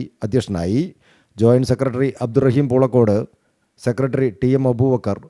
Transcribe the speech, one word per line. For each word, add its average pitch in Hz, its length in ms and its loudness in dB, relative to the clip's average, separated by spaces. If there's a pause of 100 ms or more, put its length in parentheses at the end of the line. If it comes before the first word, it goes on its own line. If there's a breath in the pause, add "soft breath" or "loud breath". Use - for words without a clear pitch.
(240)
അധ്യക്ഷനായി. 104 600 -2 (540 soft breath)
ജോയിന്റ് 120 300 2
സെക്രട്ടറി 127 420 -2 (120)
അബ്ദുറഹീം 131 480 0
പൂളക്കോട്, 120 460 2 (680)
സെക്രട്ടറി 131 460 -2 (140)
ടി 127 160 2
എം 131 100 0
അബൂബക്കർ, 120 500 0 (120)